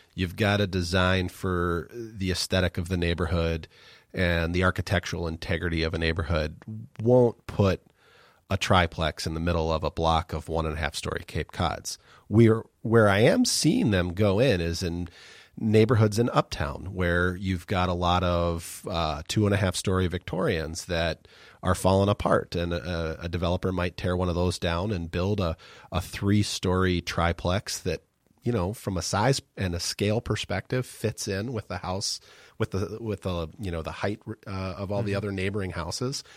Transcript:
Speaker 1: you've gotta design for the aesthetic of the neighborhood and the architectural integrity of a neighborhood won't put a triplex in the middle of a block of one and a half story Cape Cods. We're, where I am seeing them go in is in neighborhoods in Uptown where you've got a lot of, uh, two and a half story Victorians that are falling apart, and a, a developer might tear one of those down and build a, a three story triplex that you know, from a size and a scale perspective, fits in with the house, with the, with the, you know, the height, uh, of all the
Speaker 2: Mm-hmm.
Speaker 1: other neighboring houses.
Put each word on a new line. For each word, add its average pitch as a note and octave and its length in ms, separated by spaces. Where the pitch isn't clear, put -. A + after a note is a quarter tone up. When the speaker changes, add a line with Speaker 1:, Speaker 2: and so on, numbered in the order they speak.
Speaker 1:
you've F2+ 220
gotta G#2 300
design F2+ 640
for F2 680
the A2 360
aesthetic F2+ 460
of F2 120
the F#2 100
neighborhood E2 680
and E2+ 420
the F2+ 100
architectural F2+ 640
integrity E2 540
of D#2+ 120
a E2 40
neighborhood D#2+ 580
won't A#2+ 460
put F#2+ 340
a F#2+ 80
triplex F2 680
in E2+ 80
the D#2+ 60
middle E2 320
of D#2 120
a D2+ 60
block D#2+ 440
of D#2 140
one D#2+ 180
and D#2 100
a D#2 40
half D2 160
story - 300
Cape - 260
Cods. - 440
We're, A2 360
where A2 260
I G2 120
am A3 260
seeing D#3 460
them F2+ 200
go G2 280
in A#2+ 200
is E2+ 220
in F2 260
neighborhoods A2 640
in A#2+ 120
Uptown - 600
where F2+ 440
you've F#2 320
got F2+ 200
a F2+ 60
lot F2+ 300
of, E2+ 680
uh, D#2 380
two G#2+ 180
and G2+ 80
a G2 40
half F#2+ 180
story F#2 320
Victorians F2 800
that E2+ 420
are F#2 120
falling F#2+ 340
apart, - 480
and E2+ 160
a, E2 480
a F2 80
developer F2+ 420
might F2+ 260
tear F2+ 200
one F2+ 140
of E2+ 40
those F2 240
down F2 320
and E2+ 200
build G2 300
a, E2 160
a F2+ 80
three G2+ 420
story F#2 600
triplex F2 800
that E2 220
you A#2+ 100
know, G2 200
from G2 240
a E2 60
size A#2 380
and F2+ 180
a E2+ 60
scale G#2 400
perspective, G#2+ 680
fits - 420
in G2+ 240
with G#2+ 160
the F2+ 100
house, - 420
with A2+ 120
the, G2+ 300
with G#2+ 220
the, E2+ 260
you G2 120
know, E2 120
the D2+ 100
height, G#2 280
uh, - 40
of G2 140
all G2+ 100
the G2+ 100
Speaker 2:
Mm-hmm. G2 40
Speaker 1:
other G2+ 160
neighboring G2 400
houses. F2+ 520